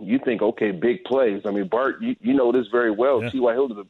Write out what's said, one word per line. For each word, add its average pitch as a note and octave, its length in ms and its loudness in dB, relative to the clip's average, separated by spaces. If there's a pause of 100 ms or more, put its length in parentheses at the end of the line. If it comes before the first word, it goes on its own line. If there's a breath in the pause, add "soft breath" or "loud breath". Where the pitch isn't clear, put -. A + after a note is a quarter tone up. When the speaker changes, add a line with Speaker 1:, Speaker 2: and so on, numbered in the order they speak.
Speaker 1:
you G#2+ 180 -2
think, A2+ 220 -2
okay, G#2+ 300 0
big F#2+ 340 -2
plays. B2 400 0
I G#2 60 -4
mean, G2+ 180 -2
Bart, B2 320 -2
you, A#2+ 180 -4
you A#2+ 140 0
know B2+ 180 4
this A#2+ 180 2
very A#2+ 220 2
well. A#2+ 320 2
Speaker 2:
Yeah. A#2+ 60 -4
Speaker 1:
T C3 100 -4
Y A#2+ 140 2
Hilton B2 260 -2
is G2+ 100 -14